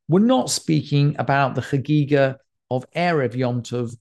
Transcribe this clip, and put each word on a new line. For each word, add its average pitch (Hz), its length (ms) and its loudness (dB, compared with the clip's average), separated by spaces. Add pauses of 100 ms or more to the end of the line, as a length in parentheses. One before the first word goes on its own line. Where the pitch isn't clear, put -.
We're 165 120 4
not 240 320 2
speaking 143 640 0
about 139 380 0
the 131 60 -2
Chagiga 139 760 0 (320)
of 127 220 -4
Erev 151 440 -2
Yom 123 280 -2
Tov 120 380 -6